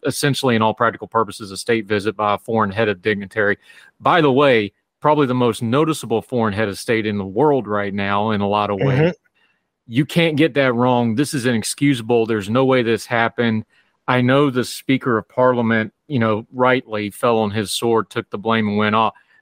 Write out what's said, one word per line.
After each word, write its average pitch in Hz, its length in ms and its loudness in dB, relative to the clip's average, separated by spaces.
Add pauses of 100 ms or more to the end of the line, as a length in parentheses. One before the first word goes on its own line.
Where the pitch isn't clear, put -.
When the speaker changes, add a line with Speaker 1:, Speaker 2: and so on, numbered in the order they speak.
Speaker 1:
essentially, 135 480 0
in 110 80 2
all 110 100 2
practical 110 360 -2
purposes, 104 420 -4
a 95 60 -12
state 113 300 -2
visit 104 300 -2
by 104 180 0
a 98 40 -4
foreign 107 320 -2
head 107 180 0
of 92 140 -4
dignitary. 101 560 -2 (400)
By 165 220 2
the 147 100 4
way, 123 420 2 (280)
probably 147 260 2
the 123 80 -2
most 123 280 0
noticeable 120 600 -2
foreign 110 320 -2
head 107 140 -2
of 95 100 -8
state 113 260 -2
in 104 140 -4
the 98 60 -6
world 120 420 0
right 101 260 -4
now 101 380 -2
in 101 100 -2
a 101 80 0
lot 104 220 0
of 101 80 -2
ways. 135 220 0
Speaker 2:
Mm-hmm. - 920 -6
Speaker 1:
You 139 140 0
can't 165 300 0
get 151 180 2
that 131 200 2
wrong. 120 420 2
This 139 180 -2
is 117 100 -4
inexcusable. 117 800 0
There's 107 240 -2
no 131 140 2
way 131 200 2
this 113 200 -2
happened. 117 600 0 (420)
I 127 140 4
know 135 280 4
the 123 140 -2
Speaker 123 560 -2
of 98 100 -8
Parliament, 120 640 0 (140)
you 135 140 -2
know, 113 320 0
rightly 123 580 0
fell 120 300 0
on 104 100 0
his 101 220 -4
sword, 113 380 0
took - 200 -8
the 110 80 -8
blame, 110 300 0
and 104 100 -2
went 107 160 2
off. 110 200 0 (280)